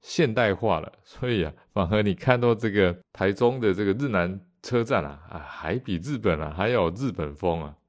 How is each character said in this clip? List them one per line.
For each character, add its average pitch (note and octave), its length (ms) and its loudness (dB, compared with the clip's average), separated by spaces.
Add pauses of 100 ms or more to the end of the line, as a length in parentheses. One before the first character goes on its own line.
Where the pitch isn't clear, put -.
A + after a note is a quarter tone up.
现 C#3 320 0
代 A2 220 2
化 F#2 260 0
了， - 100 -12 (140)
所 - 260 -8
以 G#2 140 2
啊， D2+ 80 -6 (220)
反 F#2+ 160 2
而 G#2+ 120 2
你 G#2 120 2
看 B2 260 2
到 A#2+ 140 4
这 A2 160 -2
个 F#2 280 4 (140)
台 G2 180 2
中 A#2+ 300 2
的 G#2 140 4
这 G2+ 100 -2
个 G2 80 2
日 C3+ 160 -2
南 F#2 320 0 (220)
车 A#2+ 200 0
站 A2+ 220 0
啊， C#2+ 240 -12
啊， E2 120 -14
还 D#2+ 380 -6
比 G#2 200 -4
日 C3 180 -6
本 F#2+ 240 0
啊 D2+ 160 -6
还 G2+ 140 0
有 G#2 260 2
日 B2 160 -4
本 D2+ 220 -6
风 E2+ 260 -2
啊。 D2 160 -12 (120)